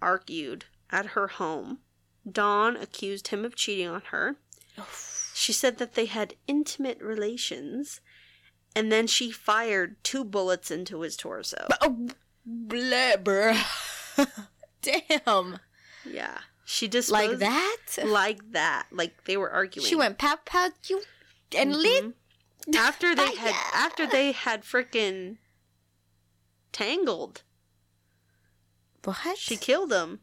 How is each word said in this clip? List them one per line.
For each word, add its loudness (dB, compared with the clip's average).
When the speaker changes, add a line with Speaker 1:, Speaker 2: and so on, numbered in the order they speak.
Speaker 1:
argued -2
at 0
her 0
home. -6
Dawn 2
accused -8
him -4
of -8
cheating -2
on -8
her. -2
Speaker 2:
Oof. -10
Speaker 1:
She 0
said 2
that -6
they 2
had -4
intimate 0
relations, -6
and 2
then 6
she 0
fired 2
two -2
bullets 0
into -6
his -6
torso. -8
Speaker 2:
B-, 2
oh, 0
bleh, 2
bruh. 2
<laughs> -
Damn. 2
Speaker 1:
Yeah. -8
She -4
disposed 2
Speaker 2:
Like 0
that? 2
Speaker 1:
Like 0
that. 0
Like, -4
they 0
were 0
arguing. -2
Speaker 2:
She 4
went 2
pow, 2
pow, 2
you, -2
and 4
Speaker 1:
Mm-hmm. 0
Speaker 2:
lit. -10
Speaker 1:
After 4
they 2
had, 0
Speaker 2:
Fire. -2
Speaker 1:
after 2
they 4
had -2
frickin' 0
tangled. -2
Speaker 2:
What? -4
Speaker 1:
She -4
killed 0
him -2